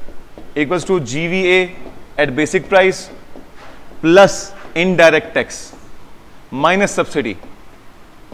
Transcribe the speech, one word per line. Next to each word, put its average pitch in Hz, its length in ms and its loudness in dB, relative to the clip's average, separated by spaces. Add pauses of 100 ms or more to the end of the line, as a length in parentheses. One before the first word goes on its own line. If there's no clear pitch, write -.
(580)
equals 151 280 -2
to 185 160 0
जीवीए 170 580 0 (600)
at 147 160 2
basic 151 340 0
price 190 300 4 (1000)
plus 180 360 8 (380)
indirect 165 580 4
tax - 260 -4 (1040)
minus 190 340 2
subsidy। 123 360 -2 (1000)